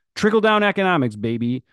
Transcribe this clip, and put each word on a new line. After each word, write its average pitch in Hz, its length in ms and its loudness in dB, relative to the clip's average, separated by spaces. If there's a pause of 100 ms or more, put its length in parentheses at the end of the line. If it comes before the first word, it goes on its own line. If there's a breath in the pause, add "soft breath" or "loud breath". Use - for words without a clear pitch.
(160)
Trickle-down 214 480 2
economics, 180 500 0
baby. 117 480 -4 (100)